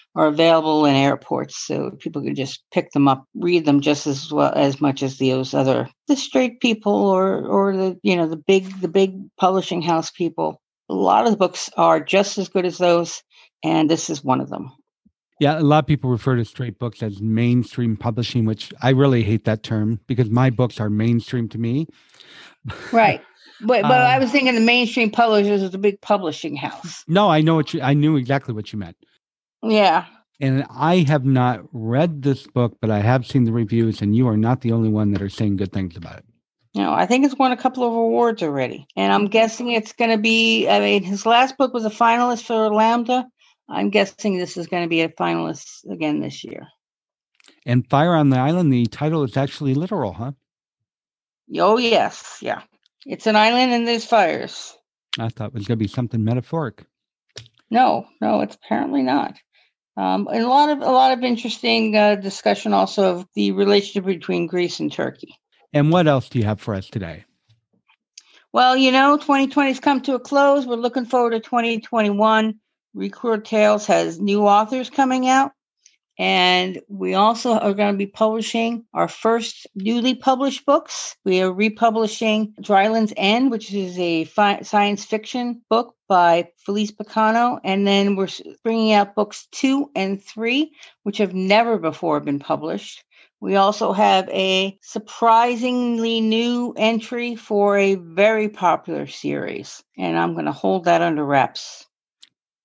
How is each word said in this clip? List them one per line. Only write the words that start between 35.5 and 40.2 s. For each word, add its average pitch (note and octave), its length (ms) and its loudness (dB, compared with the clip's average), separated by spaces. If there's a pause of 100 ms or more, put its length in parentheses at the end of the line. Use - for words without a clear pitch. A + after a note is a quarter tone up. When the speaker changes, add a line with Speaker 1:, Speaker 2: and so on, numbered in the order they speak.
Speaker 2:
good F#2+ 160 -6
things F#2+ 240 -6
about E2 220 -16
it. - 60 -20 (520)
Speaker 1:
No, G3+ 160 -2
I F#3 140 2
think B3+ 180 2
it's C#4 120 0
won C4 140 2
a B3 60 -2
couple B3+ 260 -4
of A#3+ 100 0
awards A3+ 520 0
already. C3+ 420 -4 (100)
And G3 160 2
I'm G3+ 140 2
guessing A3+ 460 0
it's A3 200 -4
gonna A3+ 260 0
be, A3+ 500 2